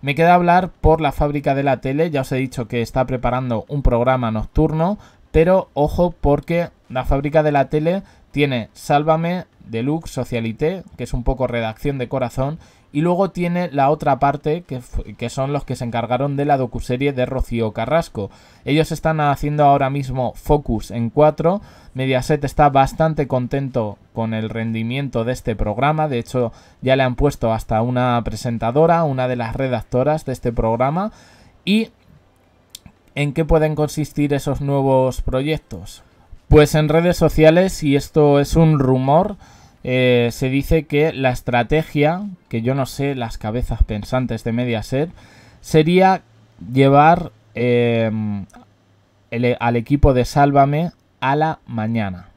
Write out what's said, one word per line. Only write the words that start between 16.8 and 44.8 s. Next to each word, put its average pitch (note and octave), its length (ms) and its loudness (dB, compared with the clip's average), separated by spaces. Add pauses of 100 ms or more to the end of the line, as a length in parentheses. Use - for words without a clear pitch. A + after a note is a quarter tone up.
de B2+ 140 -2
Rocío A#2 460 -2
Carrasco. A#2 580 -4 (340)
Ellos D3+ 280 0
están D#3+ 280 -2
haciendo D3 440 0
ahora C#3 260 4
mismo C3 440 -4
Focus C#3+ 560 -2
en A#2 200 -4
cuatro. D3+ 500 2 (320)
Mediaset C3 520 -2
está C#3+ 260 2
bastante D3 560 2
contento B2 720 -4 (160)
con A2+ 180 -4
el A2 160 -4
rendimiento A2+ 760 -4
de B2 100 -4
este A#2 200 -6
programa, C#3 540 -2
de B2+ 100 -4
hecho A#2 320 -4 (300)
ya C3 160 2
le C3+ 60 2
han B2+ 120 0
puesto C3 380 0
hasta A2 300 -2
una B2 420 0
presentadora, A#2+ 800 0
una C3 240 -2
de B2 80 -2
las A2+ 180 -6
redactoras C3 680 -2
de C3 80 -6
este B2 180 -4
programa. B2+ 640 -2 (540)
¿Y G#3+ 240 0 (1200)
en C#3+ 200 -2
qué D#3+ 100 0
pueden D#3 300 2
consistir D3 580 -2
esos C3+ 300 -2
nuevos C3+ 580 0
proyectos? B2+ 840 -6 (440)
Pues D3+ 260 8
en D3+ 140 2
redes E3+ 300 2
sociales, E3 640 4
y C#3+ 140 2
esto C#3+ 440 4
es C#3+ 160 -2
un D#3 220 4
rumor, C3+ 580 2 (480)
eh, B2 480 2
se C3 160 -4
dice D3+ 380 0
que D3+ 260 0
la C3 180 0
estrategia, D3 920 0 (260)
que A2+ 140 -4
yo B2+ 120 0
no C#3 120 -2
sé C#3 280 -4
las A#2+ 240 -8
cabezas A2+ 440 -2
pensantes A2+ 600 -2
de A#2 80 -2
Mediaset, B2 580 -2 (500)